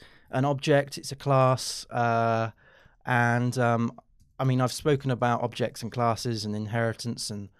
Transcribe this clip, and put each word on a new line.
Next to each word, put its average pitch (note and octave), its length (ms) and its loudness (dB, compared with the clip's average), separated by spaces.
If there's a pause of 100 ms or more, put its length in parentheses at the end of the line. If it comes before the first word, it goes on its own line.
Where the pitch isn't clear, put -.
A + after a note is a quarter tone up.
(300)
an B2+ 140 0
object, C#3+ 540 2
it's - 140 -10
a C3+ 40 -10
class, C3 760 2
uh, A2+ 600 0 (560)
and, A#2+ 520 2
um, A#2 340 2 (460)
I C3+ 60 -2
mean, C3 160 2
I've B2+ 120 2
spoken C#3 380 0
about A#2+ 320 0
objects A#2+ 400 -4
and A2 80 -8
classes A#2 540 -2
and G#2 100 -4
inheritance A2+ 760 -4
and G2+ 180 -10 (120)